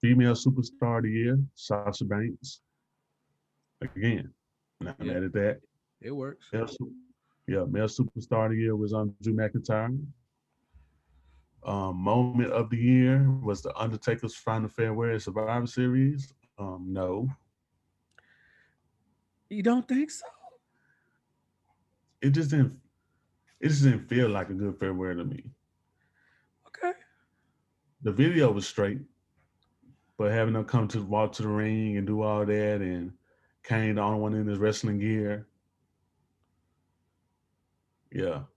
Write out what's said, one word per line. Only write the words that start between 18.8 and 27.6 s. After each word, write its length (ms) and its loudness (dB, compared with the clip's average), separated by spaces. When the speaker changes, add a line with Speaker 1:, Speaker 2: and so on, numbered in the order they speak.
Speaker 2:
You 120 -6
don't 240 2
think 240 0
so? 140 -16
Speaker 1:
It 80 4
just 200 2
didn't, 300 2
it 80 2
just 140 4
didn't 260 4
feel 220 4
like 180 -2
a 60 -6
good 240 -4
farewell 380 -2
to 80 -6
me. 260 -10
Speaker 2:
Okay. 260 -6